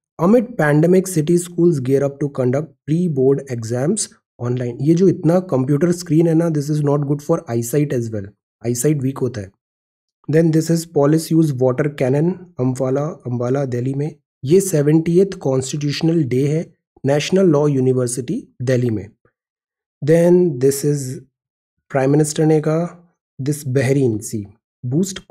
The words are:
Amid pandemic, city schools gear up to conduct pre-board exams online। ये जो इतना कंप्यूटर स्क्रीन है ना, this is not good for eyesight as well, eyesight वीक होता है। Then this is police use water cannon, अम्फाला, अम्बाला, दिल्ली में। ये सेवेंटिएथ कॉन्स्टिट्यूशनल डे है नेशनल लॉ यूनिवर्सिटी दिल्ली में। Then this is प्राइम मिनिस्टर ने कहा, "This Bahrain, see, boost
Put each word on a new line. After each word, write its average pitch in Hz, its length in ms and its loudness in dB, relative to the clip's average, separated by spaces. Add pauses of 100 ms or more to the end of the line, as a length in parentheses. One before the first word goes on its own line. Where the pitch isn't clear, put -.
(240)
Amid 220 180 4
pandemic, 170 640 2
city 170 360 0
schools 175 340 0
gear 135 260 0
up 139 120 0 (120)
to 143 60 -2 (100)
conduct 131 280 0 (220)
pre-board 143 500 2 (120)
exams 123 560 -4 (360)
online। 123 380 -4
ये 156 140 2
जो 185 120 4
इतना 165 320 2
कंप्यूटर 147 520 0
स्क्रीन 170 360 0
है 165 60 2
ना, 165 160 2
this 151 220 -4
is 151 100 -2
not 143 180 2
good 147 220 -2
for 165 160 -2 (140)
eyesight 143 420 -2
as 123 100 -2
well, 110 200 -8 (440)
eyesight 139 340 0
वीक 135 160 -4
होता 120 240 -6
है। 95 100 -14 (800)
Then 160 240 4
this 160 160 0
is 165 160 -2 (100)
police 151 360 2
use 160 180 4
water 127 340 0
cannon, 147 480 0 (260)
अम्फाला, 131 420 -2
अम्बाला, 131 640 -4
दिल्ली 123 280 -4
में। 143 220 -6 (280)
ये 165 180 4
सेवेंटिएथ 165 800 2
कॉन्स्टिट्यूशनल 147 840 -2
डे 127 240 0
है 156 260 -4 (320)
नेशनल 151 400 2
लॉ 151 220 4
यूनिवर्सिटी 131 800 -2 (140)
दिल्ली 123 280 0
में। 104 200 -6 (960)
Then 175 460 6
this 135 340 0
is 147 140 0 (880)
प्राइम 135 220 0
मिनिस्टर 151 340 2
ने 156 160 4
कहा, 160 540 -4 (260)
"This 143 260 -6
Bahrain, 131 500 0
see, 104 240 -8 (440)
boost 156 340 -2 (120)